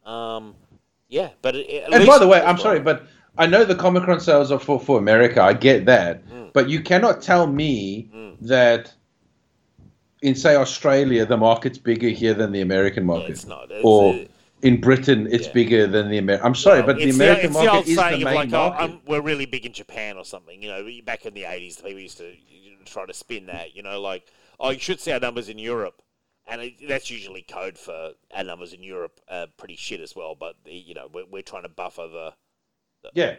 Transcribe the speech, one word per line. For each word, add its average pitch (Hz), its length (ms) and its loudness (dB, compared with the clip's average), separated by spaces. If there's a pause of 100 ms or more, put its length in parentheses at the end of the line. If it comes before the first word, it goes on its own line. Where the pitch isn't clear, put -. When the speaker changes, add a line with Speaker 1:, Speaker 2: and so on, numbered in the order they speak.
Speaker 1:
Um, 113 500 -14 (520)
yeah, 151 220 -6 (120)
but 127 140 -4
it, 139 140 -12
it, 143 140 -10
at - 100 -6
Speaker 2:
And 233 100 6
Speaker 1:
least 208 40 8
Speaker 2:
by 277 100 10
the 202 100 6
way, 185 120 8
Speaker 1:
it's 165 80 0
Speaker 2:
I'm 175 100 2
sorry, 196 220 0
Speaker 1:
fine. 135 40 -12
Speaker 2:
but 151 240 -2 (300)
I 165 80 2
know 185 180 4
the 190 120 0
Comic-Con 180 440 0
sales 143 320 2
are 139 80 -2
for, 143 180 -2
for 131 220 0
America. 117 420 4
I 98 120 6
get 113 320 2
that, 92 420 2
Speaker 1:
Mm. 120 240 -20
Speaker 2:
but 135 160 0
you 160 140 -4
cannot 185 400 0
tell 175 260 2
me 113 680 -6
Speaker 1:
Mm. 107 280 -20
Speaker 2:
that 117 520 2 (1300)
in, 135 140 0
say, 147 200 4
Australia, 135 680 2
the 117 120 0
market's 113 400 0
bigger 120 320 -2
here 110 240 -2
than 104 180 -2
the 98 100 -4
American 95 420 -2
Speaker 1:
Yeah, 90 40 -2
Speaker 2:
market. 82 220 -4
Speaker 1:
it's - 160 -14
not. 64 260 -18
It's, 104 140 -4
Speaker 2:
Or 101 300 6
Speaker 1:
uh, - 100 -12 (360)
Speaker 2:
in 123 200 4
Britain, 127 500 2
it's 117 160 -2
Speaker 1:
Yeah. - 60 -16
Speaker 2:
bigger 113 340 2
than 104 220 -2
the 107 80 -4
Amer-, 98 260 0
I'm 127 120 0
sorry, 185 240 4
Speaker 1:
Well, 110 80 0
Speaker 2:
but 135 100 0
the 151 60 -4
Speaker 1:
it's 135 140 0
the, 131 60 2
Speaker 2:
American - 280 4
Speaker 1:
it's 147 60 -2
the 160 60 2
Speaker 2:
market 202 140 4
Speaker 1:
old 180 100 -2
Speaker 2:
is 165 80 0
the 185 60 0
Speaker 1:
saying 170 200 -2
of, 156 40 -4
Speaker 2:
main 135 100 -2
Speaker 1:
like, 147 140 -2
"Oh, 156 200 0
Speaker 2:
market. 156 140 -6
Speaker 1:
I'm, - 220 -10
we're 147 160 -6
really 147 240 -6
big 131 200 -14
in 120 80 -16
Japan," 104 440 -16
or 90 80 -20
something. 90 360 -20
You 107 80 -18
know, 101 200 -14 (160)
back 113 200 -12
in 107 80 -16
the 98 100 -16
eighties, 90 340 -16
people 98 220 -18
used 92 180 -20
to, 87 80 -20
you 87 460 -20
know, 98 140 -20
try 98 200 -16
to 92 80 -20
spin 101 340 -16
that, 85 280 -18
you 101 80 -20
know, 101 180 -14
like, 95 260 -14 (320)
"Oh, 135 120 -6
you 135 80 -10
should 180 200 -10
see 170 120 -10
our 127 80 -4
numbers 120 300 -10
in 110 100 -20
Europe." 110 420 -10 (480)
And 117 120 -14
it, 123 260 -20
that's 135 240 -10
usually 98 300 -20
code 92 360 -16
for 80 340 -16 (220)
our 95 100 -10
numbers 87 280 -16
in 90 100 -20
Europe 92 380 -16 (100)
are 85 180 -14 (100)
pretty 87 180 -20
shit 98 240 -16
as 78 160 -20
well, 80 180 -16
but, 82 220 -18 (100)
you 87 280 -20
know, 69 200 -20
we're, 92 120 -18
we're 95 160 -20
trying 92 220 -20
to 87 60 -18
buffer 85 380 -18
the, 82 260 -18 (680)
the, - 100 -20
Speaker 2:
Yeah. 165 260 -4